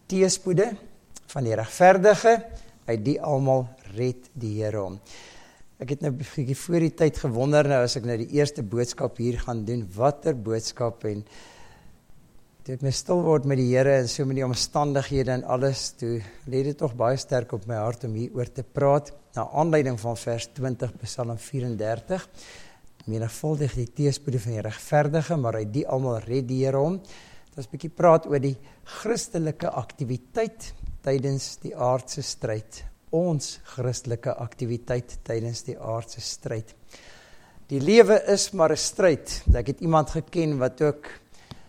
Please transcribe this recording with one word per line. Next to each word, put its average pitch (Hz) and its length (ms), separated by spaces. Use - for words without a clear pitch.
Teëspoede 185 640
van 139 180
die 110 100
regverdige, 190 880
uit 110 200
die 143 180
almal 135 460
red 123 400
die 110 240
Here 107 200
hom. 95 200
Ek 131 120
het 143 100
nou 143 100
'n 127 60
bietjie 135 400
voor 170 240
die 165 140
tyd 156 240
gewonder, 143 500
nou 135 160
as 120 120
ek 110 80
nou 120 120
die 117 160
eerste 147 300
boodskap 120 560
hier 120 200
gaan 117 260
doen, 113 300
watter 143 400
boodskap, 113 680
en 104 200
toe 131 80
ek 131 80
nou 135 80
stil 180 320
word 151 240
met 139 80
die 127 140
Here 135 320
en 117 100
so 143 160
met 131 80
die 131 80
omstandighede 135 880
en 127 120
alles, 127 520
toe 117 220
lê 131 140
dit 143 100
tog 139 240
baie 120 160
sterk 123 400
op 101 140
my 113 100
hart 113 240
om 113 80
hier 117 240
oor 123 160
te - 100
praat, 143 500
na 110 80
aanleiding 151 440
van 113 200
vers 117 320
twintig, 127 480
Psalm 117 380
vierendertig: 120 880
"Menigvuldig 120 720
die 120 80
teëspoede 135 580
van 117 80
die 107 140
regverdige, 151 720
maar 113 220
uit 107 100
die 139 160
almal 131 380
red 123 220
die 131 160
Here 135 120
hom." 165 220
Dit - 600
is 127 80
'n - 40
bietjie 151 260
praat 165 300
oor 143 120
die 135 200
Christelike 170 840
aktiwiteit - 1040
tydens 135 600
die - 140
aardse 127 460
stryd. - 600
Ons 165 540
Christelike 120 680
aktiwiteit 120 920
tydens 117 380
die 120 160
aardse 113 420
stryd. - 540
Die 139 120
lewe 202 480
is 202 240
maar 160 200
'n 147 40
stryd. - 680
Ek 120 120
het 143 140
iemand 160 300
geken 156 480
wat 127 240
ook 147 260